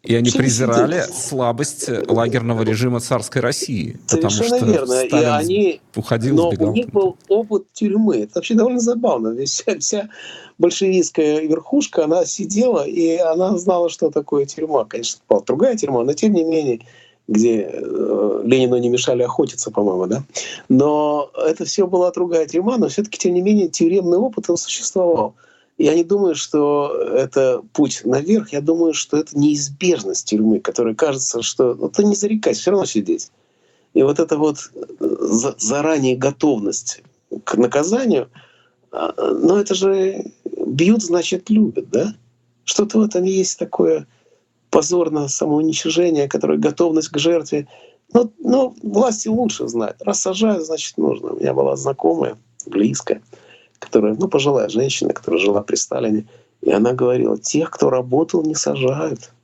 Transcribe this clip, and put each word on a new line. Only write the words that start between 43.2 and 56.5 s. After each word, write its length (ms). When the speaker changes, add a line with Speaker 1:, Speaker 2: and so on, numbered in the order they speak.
Speaker 2:
есть 340
такое 480
позорное 580
самоуничижение, 1000
которое 300
готовность 500
к 100
жертве. 500
Но, 260
но 440
власти 460
лучше 400
знают. 320
Раз 200
сажают, 460
значит, 320
нужно. 320
У 80
меня 160
была 220
знакомая, 600
близкая, 560
которая, 360
ну, 140
пожилая 400
женщина, 440
которая 280
жила 220
при 140
Сталине, 500